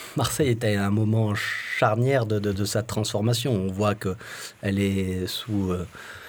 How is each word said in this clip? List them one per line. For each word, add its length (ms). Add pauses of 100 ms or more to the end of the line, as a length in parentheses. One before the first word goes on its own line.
(160)
Marseille 320
était 280
à 100
un 40
moment 440
charnière 880
de, 140
de, 140
de 120
sa 180
transformation. 680
On 180
voit 240
qu'elle 840
est 460
sous, 460
euh, 140 (420)